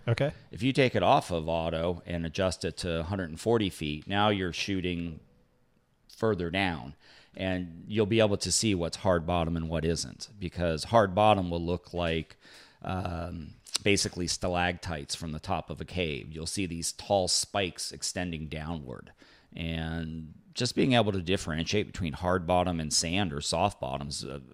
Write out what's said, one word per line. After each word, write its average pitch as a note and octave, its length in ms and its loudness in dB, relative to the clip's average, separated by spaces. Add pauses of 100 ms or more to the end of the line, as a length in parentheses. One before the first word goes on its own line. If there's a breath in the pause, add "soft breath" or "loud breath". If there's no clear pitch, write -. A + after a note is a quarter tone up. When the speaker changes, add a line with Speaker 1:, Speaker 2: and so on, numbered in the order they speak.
Speaker 1:
Okay. C3+ 240 2 (180)
Speaker 2:
If F2+ 140 -8
you C3 100 4
take B2+ 220 4
it G2 80 4
off B2+ 260 6
of D#2+ 180 -2
auto E2 600 0
and E2+ 180 -2
adjust F#2 400 0
it E2 120 -4
to E2 240 -2
a - 20 -2
hundred F2+ 260 -4
and D#2+ 100 -10
forty A2 300 2
feet, D2+ 380 -6
now G#2 220 4
you're F#2 220 2
shooting E2+ 680 -4 (1000)
further F2+ 320 0
down, D#2+ 460 -2 (420 soft breath)
and F2+ 500 -4
you'll G#2+ 200 2
be A2+ 120 4
able G2+ 180 6
to F2+ 140 -2
see G#2+ 220 4
what's E2+ 240 0
hard E2+ 300 4
bottom E2+ 280 2
and D#2+ 140 -2
what D#2+ 160 0
isn't, D#2 440 -2 (100)
because E2+ 460 -2
hard G2+ 280 4
bottom G2+ 380 6
will E2+ 120 -2
look F2 300 -2
like, E2 440 0 (440 loud breath)
um, F2 680 -6 (320)
basically F#2+ 420 2
stalactites F2 880 -2
from D#2+ 200 -8
the D#2 60 -6
top E2+ 300 -4
of D#2 100 -8
a D#2+ 60 -8
cave. D2+ 460 -4
You'll D#2+ 160 -8
see G2 180 -2
these E2+ 280 -4
tall G2 340 2
spikes - 640 0
extending D#2+ 560 -4
downward, D2+ 640 -8 (440 soft breath)
and D#2+ 800 -4 (220)
just B2 200 -2
being D3 180 4
able G#2+ 180 4
to F#2+ 100 0
differentiate E2+ 640 0
between D#2+ 280 -4
hard F2+ 340 0
bottom F2+ 320 4
and D#2 120 -2
sand F2 420 0
or C#2+ 60 -4
soft F2 400 0
bottom C#2 280 -6
is C#2 160 -8
a, C#2 180 -10 (120)